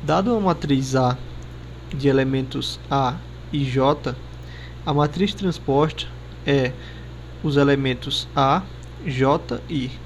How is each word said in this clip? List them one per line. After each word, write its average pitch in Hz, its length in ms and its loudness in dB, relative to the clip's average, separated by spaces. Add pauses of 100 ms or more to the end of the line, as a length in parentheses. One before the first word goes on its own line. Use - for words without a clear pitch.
Dado 180 280 2
uma 220 100 4
matriz 143 540 2
A 127 220 4 (760)
de 139 140 4
elementos 131 680 0 (100)
A 131 260 2 (380)
e 143 100 0
J, 131 500 2 (720)
a 156 80 0
matriz 151 400 2
transposta 156 760 0 (380)
é 131 280 2 (680)
os 151 120 0
elementos 139 800 2
A, 147 280 4 (420)
J 139 640 2
e 139 160 -2
I. 127 60 -6 (140)